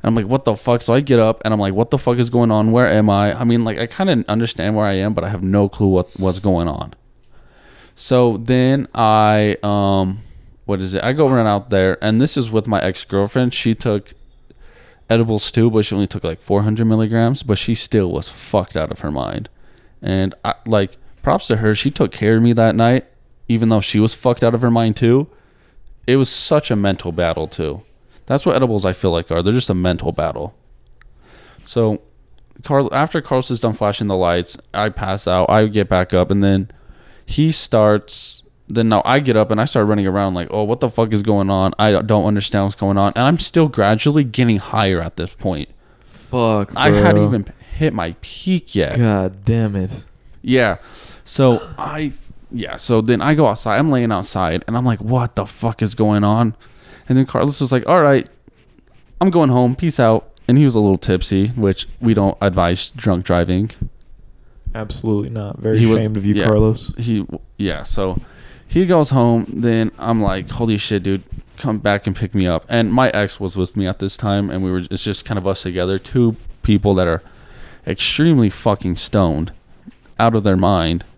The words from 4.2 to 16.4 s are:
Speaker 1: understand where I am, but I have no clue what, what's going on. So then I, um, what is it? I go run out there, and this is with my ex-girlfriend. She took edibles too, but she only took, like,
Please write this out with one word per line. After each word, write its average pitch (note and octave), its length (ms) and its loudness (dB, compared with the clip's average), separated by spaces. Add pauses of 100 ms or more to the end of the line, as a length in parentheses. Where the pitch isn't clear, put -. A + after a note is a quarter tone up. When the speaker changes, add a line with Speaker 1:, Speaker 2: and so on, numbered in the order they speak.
Speaker 1:
understand G#2+ 480 -2
where G#2+ 80 0
I G2+ 80 0
am, G2 220 -2
but E2+ 100 -4
I F#2+ 60 -4
have G2 120 -6
no G2 260 2
clue G#2 200 0
what, F2+ 220 2 (100)
what's F#2 200 0
going F2 280 0
on. D#2 240 -8 (1040)
So B2 400 2
then B2+ 580 0
I, G#2+ 680 2
um, G2 580 0 (460)
what G2+ 140 -4
is F#2 140 -6
it? - 80 -4
I B2+ 120 -2
go D3+ 140 2
run B2 180 2
out G#2 240 0
there, F#2+ 340 2
and A2 160 2
this D3+ 160 0
is A#2 140 -2
with A2 160 -2
my G#2+ 160 -2
ex-girlfriend. G2+ 720 -2
She A2+ 200 0
took G#2 380 -4 (960)
edibles A2+ 420 2
too, A#2 200 4
but A2 160 2
she - 80 -6
only G2 120 0
took, - 180 -10
like, E2 180 -6